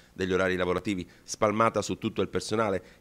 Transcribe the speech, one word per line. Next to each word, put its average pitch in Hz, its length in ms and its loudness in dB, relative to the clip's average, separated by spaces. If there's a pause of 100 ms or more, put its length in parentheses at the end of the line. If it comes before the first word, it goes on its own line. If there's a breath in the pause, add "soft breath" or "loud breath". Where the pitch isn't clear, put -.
(120)
degli 92 220 -2
orari 92 240 2
lavorativi, 90 500 -2 (160 soft breath)
spalmata 107 580 0
su 95 160 -4
tutto 107 240 -2
il 92 60 0
personale, 101 560 -2 (180 soft breath)